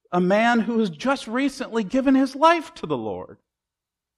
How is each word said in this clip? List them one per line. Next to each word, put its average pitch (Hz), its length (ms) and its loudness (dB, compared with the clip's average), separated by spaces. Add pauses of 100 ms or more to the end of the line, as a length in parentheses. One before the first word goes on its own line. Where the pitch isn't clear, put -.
(120)
a 180 80 2
man 220 420 4
who 226 180 -2
has 220 100 0
just 233 380 -4
recently 226 580 -4
given 262 300 2
his 269 200 2
life 320 400 2
to - 100 -12
the 147 120 -4
Lord. 104 400 -8 (800)